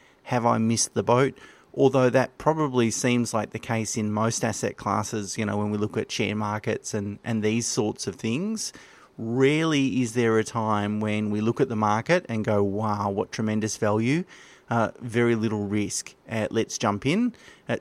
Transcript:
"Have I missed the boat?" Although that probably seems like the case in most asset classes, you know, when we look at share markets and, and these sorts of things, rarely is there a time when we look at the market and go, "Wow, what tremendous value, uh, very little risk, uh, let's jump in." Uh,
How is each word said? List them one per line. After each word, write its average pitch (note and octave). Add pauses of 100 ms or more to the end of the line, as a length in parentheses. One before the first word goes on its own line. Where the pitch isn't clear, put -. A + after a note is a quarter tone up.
(220)
"Have A#2+
I A#2
missed A2+
the A2
boat?" B2 (360)
Although C3
that B2
probably C3+
seems A#2+
like G#2+
the A2+
case A2+
in G#2+
most A2+
asset G#2+
classes, G#2
you A2
know, G#2
when G#2
we G#2
look G#2+
at A2
share G#2
markets G#2
and, G#2
and A2+
these A2
sorts -
of F#2
things, F#3 (440)
rarely C3+
is A2+
there A2+
a A2
time G#2+
when G#2+
we G#2
look A#2
at C3
the A#2
market A2
and A2+
go, G#2
"Wow, G#2
what G2+
tremendous G#2+
value, A#2 (440)
uh, A#2
very A#2+
little G#2+
risk, G2+ (140)
uh, A2
let's -
jump G2+
in." A3+ (360)
Uh, B2